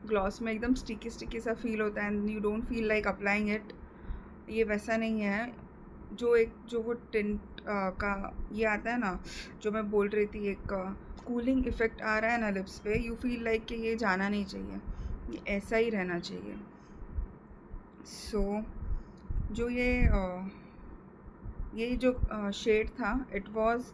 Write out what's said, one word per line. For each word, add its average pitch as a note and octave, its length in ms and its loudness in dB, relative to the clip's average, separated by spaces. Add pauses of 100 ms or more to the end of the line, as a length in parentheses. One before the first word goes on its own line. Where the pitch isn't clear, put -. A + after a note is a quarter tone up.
gloss G3+ 360 2
में A3 100 0
एकदम A#3+ 220 2
sticky A3+ 360 -4
sticky - 300 -6
सा A3+ 140 0
feel A3 260 -2
होता G#3 220 0
है G#3 80 0
and G#3 200 0
you G#3+ 160 -2
don't G#3+ 220 0
feel A3+ 240 0
like G#3 140 4
applying G3+ 520 2
it। - 160 -10 (720)
ये A3 160 4
वैसा G#3+ 320 2
नहीं A3+ 240 2
है। G#3 440 0 (480)
जो A#3+ 240 6
एक, A3+ 160 6 (160)
जो A#3 140 -2
वो A#3 100 -2
टिंट, G#3 500 0
अ, G3 480 -2
का G3 460 -2 (160)
ये G#3+ 120 2
आता G#3+ 260 2
है A#3+ 80 2
ना, F#3 240 0 (400)
जो G#3 100 0
मैं G#3+ 180 0
बोल G#3 180 4
रही G#3 180 4
थी, G#3 220 -4
एक, G3 240 -4
अ, F#3+ 200 -2 (320)
cooling B3 420 2
effect A3+ 360 0
आ G#3+ 160 2
रहा A3+ 140 4
है A#3 80 2
ना G#3+ 100 2
lips F#3+ 280 -2
पे, A#3 320 0
you A3+ 100 -6
feel A#3+ 220 0
like A3+ 240 2
कि A#3+ 80 -6
ये A3+ 220 0
जाना G3 320 2
नहीं G#3 160 2
चाहिए, G3 320 -6 (540)
ये - 180 -8
ऐसा G3+ 280 0
ही A3+ 140 6
रहना F3+ 280 0
चाहिए। F3 380 -8 (1800)
So, G3+ 320 2 (880)
जो A#3 160 0
ये, B3 380 6
अ, F#3 420 4 (1300)
ये A#3+ 220 0
जो, B3+ 160 6
अ, G#3+ 380 2
shade G#3+ 380 4
था, B3 420 0
it G3 140 -4
was A3 360 2 (140)